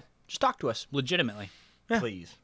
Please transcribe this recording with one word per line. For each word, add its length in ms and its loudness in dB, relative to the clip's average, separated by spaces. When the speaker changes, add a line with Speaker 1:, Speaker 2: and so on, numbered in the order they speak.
Speaker 1:
just 140 -10
talk 200 2
to 100 2
us. 200 -6
Speaker 2:
Legitimately. 600 0
Speaker 1:
Yeah. 100 4
Speaker 3:
Please. 440 -4